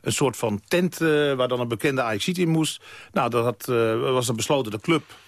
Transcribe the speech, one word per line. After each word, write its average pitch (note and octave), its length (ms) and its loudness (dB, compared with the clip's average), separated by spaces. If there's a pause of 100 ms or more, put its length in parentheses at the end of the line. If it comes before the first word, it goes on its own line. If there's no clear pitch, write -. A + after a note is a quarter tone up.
een - 100 -2
soort B2+ 260 0
van G#2 300 -2
tent, F3 340 0
eh, D3 320 2
waar B2+ 140 0
dan B2 120 -2
een A#2+ 80 -2
bekende C3 340 0
Ajaxiet A#2 360 -2
in F3 120 2
moest. D#3+ 320 0 (320)
Nou, A#2+ 160 0
dat A#2 140 2
had, A#2 260 -2
eh, A2+ 320 2
was B2+ 240 0
dan A2+ 100 -2
besloten, A2+ 360 0
de A2+ 80 -6
club D#3+ 240 0 (240)